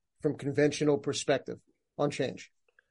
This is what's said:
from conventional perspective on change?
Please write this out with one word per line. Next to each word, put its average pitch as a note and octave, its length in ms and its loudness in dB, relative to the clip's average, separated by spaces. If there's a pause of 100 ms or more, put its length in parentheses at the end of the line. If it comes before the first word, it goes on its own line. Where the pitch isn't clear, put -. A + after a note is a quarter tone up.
(200)
from C#3+ 160 0
conventional C#3+ 600 2
perspective C3 580 -2 (400)
on C#3+ 140 2
change? - 420 -6 (380)